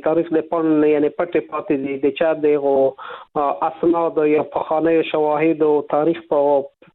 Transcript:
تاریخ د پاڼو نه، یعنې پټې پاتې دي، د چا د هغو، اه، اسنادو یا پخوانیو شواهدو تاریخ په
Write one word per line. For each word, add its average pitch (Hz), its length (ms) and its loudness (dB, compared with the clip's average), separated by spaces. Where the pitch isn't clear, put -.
تاریخ 165 280 0
د 160 40 0
پاڼو 160 440 0
نه، 151 60 4
یعنې 147 220 2
پټې 170 320 -2
پاتې - 320 -6
دي، 139 240 -2
د 139 180 0
چا 160 180 0
د 151 140 -2
هغو، 139 480 2
اه، 143 260 -2
اسنادو 160 640 0
یا 151 160 2
پخوانیو 160 600 0
شواهدو 151 880 0
تاریخ 156 260 0
په 143 360 2